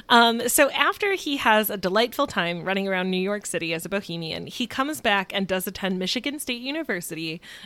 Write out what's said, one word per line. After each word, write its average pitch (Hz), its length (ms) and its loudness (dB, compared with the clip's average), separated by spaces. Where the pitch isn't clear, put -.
Um, 233 400 6
so 277 220 6
after 392 440 2
he 294 220 -2
has 214 320 4
a 208 80 -6
delightful 220 500 2
time 175 380 -2
running 196 240 0
around 185 220 0
New 185 100 0
York 202 240 -2
City 165 300 -4
as 165 100 -4
a 175 60 -8
bohemian, 170 560 -4
he 226 200 -4
comes 285 360 -4
back 202 320 2
and 196 120 0
does 185 200 -2
attend 190 320 -2
Michigan 247 420 -4
State 240 220 -6
University, 175 800 -6